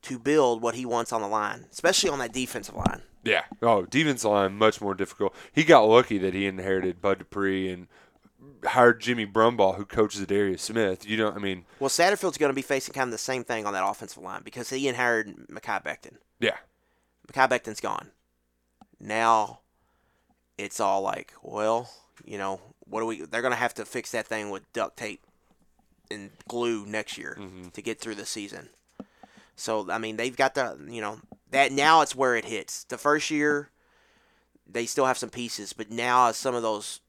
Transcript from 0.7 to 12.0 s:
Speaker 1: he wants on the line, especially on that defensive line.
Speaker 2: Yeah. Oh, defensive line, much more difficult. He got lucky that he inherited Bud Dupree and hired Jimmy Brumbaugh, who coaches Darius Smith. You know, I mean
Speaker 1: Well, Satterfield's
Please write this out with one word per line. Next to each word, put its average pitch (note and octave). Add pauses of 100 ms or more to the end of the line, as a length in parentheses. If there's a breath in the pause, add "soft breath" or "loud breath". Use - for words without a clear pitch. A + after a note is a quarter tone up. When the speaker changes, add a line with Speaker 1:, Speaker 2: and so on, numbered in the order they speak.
Speaker 1:
he B2+
wants A#2
on A2+
the G2+
line, G#2+
especially F#3
on C#3+
that A#2+
defensive B2
line. - (240)
Speaker 2:
Yeah. G#2 (180)
Oh, G#2+
defensive B2+
line, G2+
much A2
more G2
difficult. F#2+ (180 loud breath)
He D#3+
got D3+
lucky A2+
that F#2
he G2
inherited F#2
Bud G2
Dupree F#2+
and F2+ (800 soft breath)
hired A#2+
Jimmy A#2
Brumbaugh, G#2
who G2
coaches G#2
Darius G2
Smith. G#2
You A2
know, G#2+
I G2
mean F#2+ (160 soft breath)
Speaker 1:
Well, C3+
Satterfield's F#3